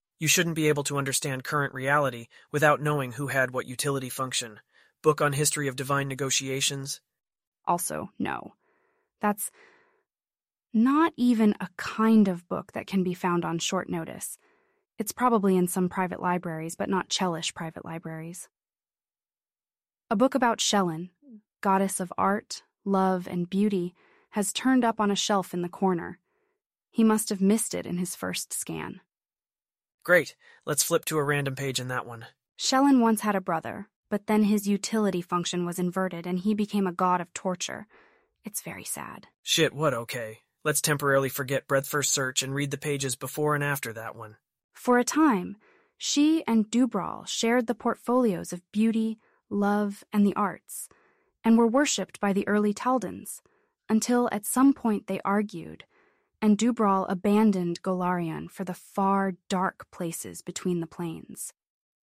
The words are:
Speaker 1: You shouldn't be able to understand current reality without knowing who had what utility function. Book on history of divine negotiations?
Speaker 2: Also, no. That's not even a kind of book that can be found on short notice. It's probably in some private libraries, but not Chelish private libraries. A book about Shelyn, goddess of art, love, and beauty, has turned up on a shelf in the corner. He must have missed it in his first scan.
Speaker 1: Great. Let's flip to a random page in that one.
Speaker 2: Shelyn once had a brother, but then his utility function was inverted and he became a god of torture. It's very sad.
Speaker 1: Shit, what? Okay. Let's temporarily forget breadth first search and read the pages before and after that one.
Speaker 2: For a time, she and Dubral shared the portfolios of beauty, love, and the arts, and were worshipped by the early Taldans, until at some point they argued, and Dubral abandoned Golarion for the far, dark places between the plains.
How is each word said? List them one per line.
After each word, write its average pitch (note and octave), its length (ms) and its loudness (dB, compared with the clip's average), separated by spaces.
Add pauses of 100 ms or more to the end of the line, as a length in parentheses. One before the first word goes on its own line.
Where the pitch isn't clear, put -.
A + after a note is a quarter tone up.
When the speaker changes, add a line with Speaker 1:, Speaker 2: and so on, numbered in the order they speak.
(200)
Speaker 1:
You D#3+ 80 -2
shouldn't E3 280 2
be D3+ 140 2
able C#3+ 140 2
to C#3+ 140 -4
understand C3+ 460 -4
current C#3+ 300 -2
reality C3 540 -2 (240)
without D3 300 4
knowing C#3+ 320 -2
who C#3 140 -6
had B2+ 240 0
what B2 160 -6
utility C3 420 -4
function. A#2+ 500 -6 (440)
Book D3+ 180 4
on C#3+ 120 2
history D3 340 0
of B2+ 80 -6
divine C#3 320 -2
negotiations? C3+ 920 -4 (680)
Speaker 2:
Also, F3 500 -2
no. - 360 -6 (680)
That's G#3 300 -4 (1200)
not C#4 420 4
even A3+ 440 4
a F3+ 180 -8
kind A3 500 4
of F3 220 -4
book - 220 -6
that - 160 -10
can F#3+ 160 0
be F3+ 100 -2
found F3 320 0
on E3 140 -2
short - 280 -2
notice. - 520 -8 (580)
It's G#3 140 -8
probably G3+ 460 4
in F3+ 100 4
some F3+ 220 0
private F3+ 340 -4
libraries, E3+ 520 -4
but - 140 -4
not F#3+ 200 -2
Chelish E3+ 440 -2
private E3 320 -10
libraries. E3 640 -12 (1600)
A A3+ 60 0
book C4 180 4
about A#3+ 260 2
Shelyn, F3+ 520 0 (500)
goddess G3 380 2
of F3+ 180 -6
art, G3 460 -2 (200)
love, F#3+ 440 0
and F3 200 -4
beauty, F#3+ 460 0 (380)
has G#3 200 -2
turned B3+ 320 2
up A3+ 160 0
on G#3 120 2
a G3 40 0
shelf G3 380 0
in F3 80 -2
the F3 80 -4
corner. F3 480 -2 (720)
He A3+ 140 2
must G#3+ 260 4
have G3 120 -2
missed G3 340 2
it F3 100 -6
in F3 140 -4
his F3+ 160 -6
first - 380 -8
scan. - 480 -8 (1000)
Speaker 1:
Great. F3 320 4 (300)
Let's D3 180 0
flip E3 220 0
to D#3+ 140 -2
a C#3+ 40 2
random C#3 320 0
page C3 240 -4
in B2+ 100 -8
that B2 180 -6
one. A2+ 180 -14 (320)
Speaker 2:
Shelyn C4+ 440 6
once A3+ 200 4
had G#3 140 0
a F#3+ 60 -2
brother, E3+ 460 -6 (200)
but G#3 200 -4
then G#3+ 160 4
his G3+ 240 2
utility G3+ 540 0
function F3 440 -2
was F3 140 -6
inverted F3+ 480 -4
and F3+ 100 -2
he G#3 160 0
became G3+ 320 0
a F3+ 60 0
god F3+ 300 2
of - 120 -12
torture. - 540 -6 (560)
It's - 180 -10
very F#3+ 220 -12
sad. - 440 -12 (140)
Speaker 1:
Shit, D#3 320 2
what? C#3+ 200 0
Okay. A#2 460 -8 (240)
Let's D3 180 0
temporarily C#3 480 2
forget C3+ 380 -4
breadth C3+ 200 2
first C#3+ 260 -2
search C3 280 -2
and C3+ 120 -4
read C#3 180 -2
the C#3+ 60 -6
pages C#3 380 -4
before D3+ 400 -2
and C#3+ 80 -2
after C3+ 300 -4
that A2+ 220 -12
one. G#2+ 220 -16 (360)
Speaker 2:
For B3 240 2
a A#3+ 60 4
time, G#3 540 0 (400)
she D#4 500 2
and A3 220 2
Dubral G3+ 580 -2
shared A#3 400 0
the A#3+ 80 -2
portfolios A#3 800 0
of - 180 -12
beauty, A3 480 0 (300)
love, G3+ 540 0 (100)
and G#3 120 6
the G3 100 2
arts, - 520 -4 (560)
and A3+ 120 6
were A#3 120 6
worshipped A#3+ 520 0
by G3+ 140 2
the G3 140 0
early G#3 260 2
Taldans, G#3+ 680 -4 (480)
until A#3+ 420 2
at G#3 140 -6
some C4+ 280 6
point G#3 320 -2
they F#3+ 180 -4
argued, G3+ 600 -4 (580)
and G#3+ 160 6
Dubral G#3+ 520 2
abandoned F#3+ 720 2
Golarion F3 680 -2
for - 140 -10
the F3+ 100 -6
far, G3 600 0 (160)
dark F#3 420 -2
places E3+ 500 -10
between F3 380 -4
the D#3+ 80 -4
plains. - 640 -10 (560)